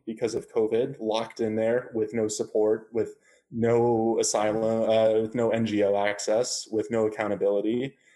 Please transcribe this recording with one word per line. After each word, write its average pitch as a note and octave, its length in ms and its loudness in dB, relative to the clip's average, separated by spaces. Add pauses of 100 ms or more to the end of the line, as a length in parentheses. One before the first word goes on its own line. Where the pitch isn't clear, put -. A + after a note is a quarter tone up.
because A2 260 -4
of G2+ 180 -8
covid, A2+ 480 0
locked A2 420 -4
in A2 140 -2
there A2+ 380 0
with A2 200 -2
no A2 140 0
support, A2 640 0
with A2 260 -4 (340)
no A#2 680 2
asylum, A2 720 0
uh, A2 320 4
with A2 140 -4
no A#2 160 2
N A2+ 140 0
G G#2 180 2
O G2+ 120 2
access, G#2 760 -2
with G#2+ 180 -2
no A2+ 160 2
accountability. G#2+ 920 -2 (180)